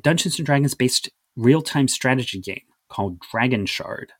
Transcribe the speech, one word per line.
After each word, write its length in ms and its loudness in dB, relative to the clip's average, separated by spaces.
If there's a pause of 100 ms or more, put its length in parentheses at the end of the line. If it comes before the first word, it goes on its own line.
Dungeons 360 0
and 80 -6
Dragons-based 640 2 (280)
real-time 520 4
strategy 520 -2
game 220 -10 (260)
called 320 -6
Dragon 440 -2
Shard 560 -8